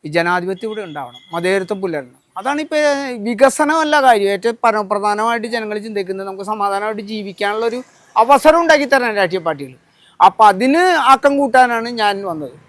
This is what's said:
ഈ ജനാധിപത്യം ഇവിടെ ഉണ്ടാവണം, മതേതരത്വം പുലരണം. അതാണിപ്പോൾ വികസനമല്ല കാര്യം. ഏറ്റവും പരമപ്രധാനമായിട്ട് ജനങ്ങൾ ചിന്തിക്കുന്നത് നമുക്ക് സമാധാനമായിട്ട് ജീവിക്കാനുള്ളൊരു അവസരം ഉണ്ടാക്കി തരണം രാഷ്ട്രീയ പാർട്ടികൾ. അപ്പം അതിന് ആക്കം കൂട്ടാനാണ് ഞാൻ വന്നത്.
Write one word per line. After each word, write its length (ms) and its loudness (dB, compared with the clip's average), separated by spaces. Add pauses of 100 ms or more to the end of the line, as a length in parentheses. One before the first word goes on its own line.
ഈ 100 -10
ജനാധിപത്യം 520 -2
ഇവിടെ 200 -10
ഉണ്ടാവണം, 340 -14 (120)
മതേതരത്വം 480 -2
പുലരണം. 400 -8 (160)
അതാണിപ്പോൾ 460 -4 (440)
വികസനമല്ല 760 2
കാര്യം. 340 4
ഏറ്റവും 280 -4
പരമപ്രധാനമായിട്ട് 840 -2
ജനങ്ങൾ 320 -6
ചിന്തിക്കുന്നത് 480 -8
നമുക്ക് 160 -12
സമാധാനമായിട്ട് 580 -4
ജീവിക്കാനുള്ളൊരു 760 -6 (360)
അവസരം 460 6
ഉണ്ടാക്കി 240 4
തരണം 300 0
രാഷ്ട്രീയ 320 0
പാർട്ടികൾ. 260 -8 (520)
അപ്പം 220 6
അതിന് 360 4 (300)
ആക്കം 240 2
കൂട്ടാനാണ് 520 2
ഞാൻ 340 0
വന്നത്. 320 -10 (140)